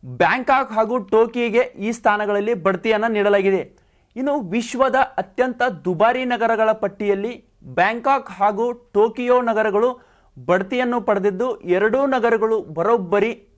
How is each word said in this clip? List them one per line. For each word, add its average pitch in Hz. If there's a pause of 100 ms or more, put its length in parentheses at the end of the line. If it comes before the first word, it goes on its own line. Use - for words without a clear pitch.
ಬ್ಯಾಂಕಾಕ್ 202
ಹಾಗೂ 220
ಟೋಕಿಯೋಗೆ 233
ಈ 220
ಸ್ಥಾನಗಳಲ್ಲಿ 208
ಬಡ್ತಿಯನ್ನ 208
ನೀಡಲಾಗಿದೆ. 202 (400)
ಇನ್ನು 277
ವಿಶ್ವದ 233
ಅತ್ಯಂತ 247
ದುಬಾರಿ 220
ನಗರಗಳ 226
ಪಟ್ಟಿಯಲ್ಲಿ 208 (200)
ಬ್ಯಾಂಕಾಕ್ 226
ಹಾಗೂ 214
ಟೋಕಿಯೋ 240
ನಗರಗಳು 226 (460)
ಬಡ್ತಿಯನ್ನು 240
ಪಡೆದಿದ್ದು, 208
ಎರಡೂ 214
ನಗರಗಳು 226
ಬರೋಬ್ಬರಿ 202